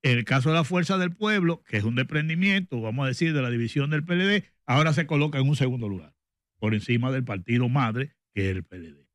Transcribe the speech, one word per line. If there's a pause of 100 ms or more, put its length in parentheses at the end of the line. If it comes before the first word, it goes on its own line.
En
el
caso
de
la
Fuerza
del
Pueblo,
que
es
un
desprendimiento,
vamos
a
decir,
de
la
división
del
P
L
D, (220)
ahora
se
coloca
en
un
segundo
lugar, (440)
por
encima
del
partido
madre, (180)
que
es
el
P
L
D.